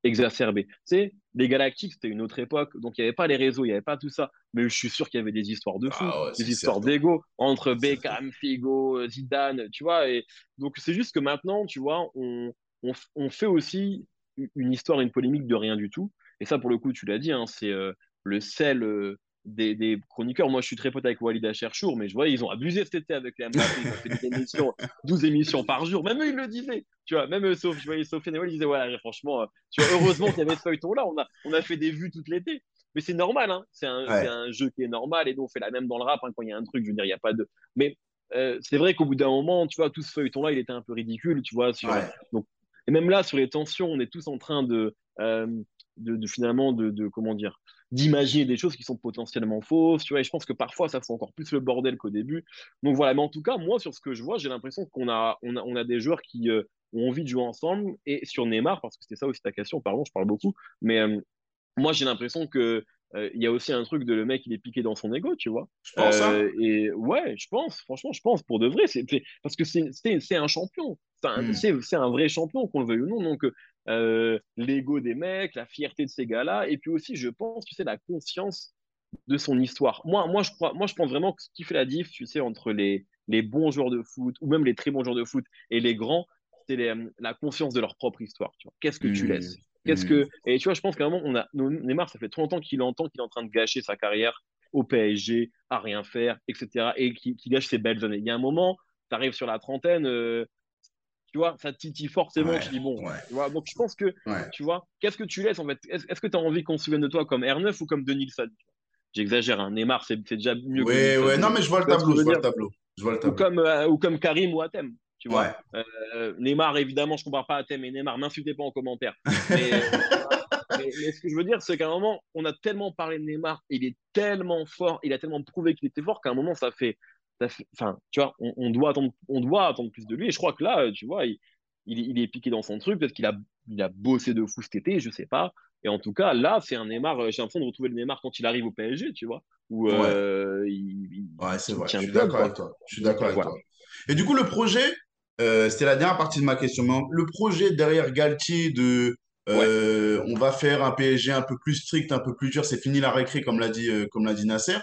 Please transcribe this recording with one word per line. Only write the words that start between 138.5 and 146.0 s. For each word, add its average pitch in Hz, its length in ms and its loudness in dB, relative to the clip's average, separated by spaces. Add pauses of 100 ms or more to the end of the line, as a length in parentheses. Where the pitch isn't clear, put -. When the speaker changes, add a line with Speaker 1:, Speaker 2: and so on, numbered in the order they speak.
Speaker 1:
au 110 40 -2
P 107 140 -6
S 135 160 -4
G, 269 120 -6
tu 117 140 -12
vois, 120 160 -8 (260)
où, 110 220 2
Speaker 2:
Ouais. 101 40 4
Speaker 1:
euh, 101 720 2
il, 98 440 -6
il, 98 140 -10 (120)
Speaker 2:
Ouais, 92 200 -2
c'est - 140 -6
Speaker 1:
il - 20 -2
Speaker 2:
vrai, 87 140 -4
Speaker 1:
tient 104 100 0
Speaker 2:
je 98 60 0
suis 101 80 -6
Speaker 1:
le 110 80 4
club, 113 60 4
Speaker 2:
d'accord 113 100 0
Speaker 1:
quoi. 101 80 4
Speaker 2:
avec 101 100 -2
toi, - 180 -10 (140)
je - 80 -14
suis 107 80 -8
Speaker 1:
Donc, 107 100 4
Speaker 2:
d'accord 113 120 0
avec 98 100 0
Speaker 1:
voilà. 98 160 0
Speaker 2:
toi. - 100 -12 (480)
Et 147 60 2
du 170 100 4
coup, 285 100 4
le 262 100 6
projet, 233 500 2 (460)
euh, 110 280 6
c'était 143 180 2
la 135 100 8
dernière 165 200 4